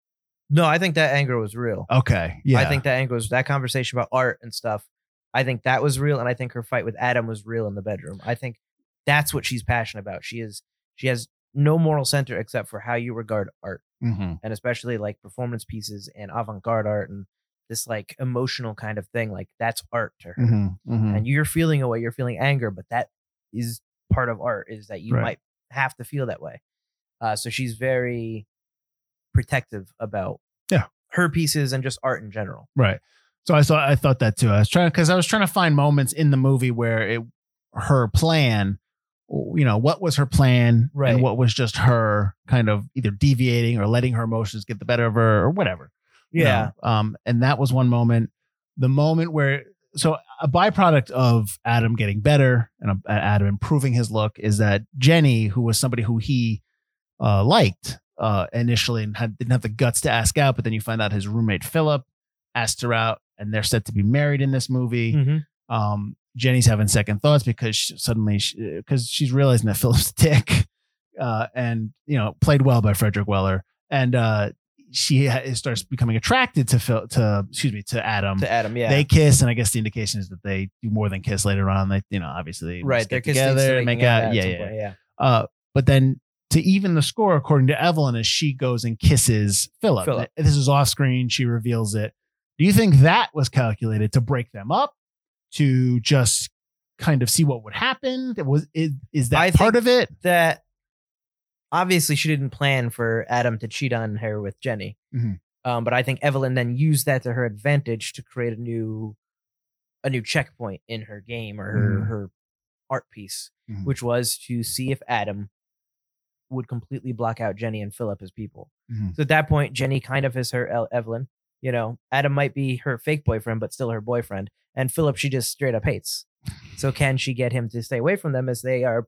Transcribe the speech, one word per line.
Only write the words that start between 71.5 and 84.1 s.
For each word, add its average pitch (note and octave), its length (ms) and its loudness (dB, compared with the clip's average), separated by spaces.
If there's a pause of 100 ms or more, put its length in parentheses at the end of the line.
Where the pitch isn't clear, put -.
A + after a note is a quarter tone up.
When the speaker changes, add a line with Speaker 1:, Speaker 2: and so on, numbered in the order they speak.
Speaker 2:
and, A#2 380 -4 (140)
you D3 120 -2
know, G#2+ 220 -2
played C#3+ 220 6
well B2 200 4
by G#2 120 4
Frederick G2+ 320 0
Weller, F#2+ 380 0 (260)
and, C3 240 0
uh, A2 360 2 (420)
she C#3 340 2
ha-, C3 280 -2
starts A#2 300 -4
becoming A#2 320 -2
attracted A3+ 520 0
to B2 120 4
Phil, A2 280 -2
to, G#2 400 0
excuse - 240 -4
me, G#2 120 -8
to A#2 200 -6
Adam. G2 360 -2
Speaker 1:
To F#2+ 100 -2
Adam, A2+ 260 -2
yeah. A#2 140 -2
Speaker 2:
They C#3+ 140 4
kiss, D3 360 6
and B2+ 80 4
I A#2 60 0
guess A2+ 160 0
the A#2+ 80 -2
indication G#2+ 420 -4
is F#2 100 -8
that F2+ 120 -16
they G2 280 -4 (120)
do A2 80 -4
more G#2+ 180 0
than F#2+ 140 -6
kiss F#2+ 220 -2
later G2 260 2
on. F#2+ 180 2
They, G2 220 0
you G2+ 100 -2
know, E2 60 -8
obviously E2 560 -10
Speaker 1:
Right, A#2+ 160 0
Speaker 2:
just G#2+ 120 -2
get B2+ 40 -4
Speaker 1:
they're B2+ 60 -2
kissing C3+ 240 0
Speaker 2:
together C3+ 240 2
Speaker 1:
scene C3 80 2
Speaker 2:
and A#2+ 100 0
make A#2+ 140 0
Speaker 1:
again A#2 240 6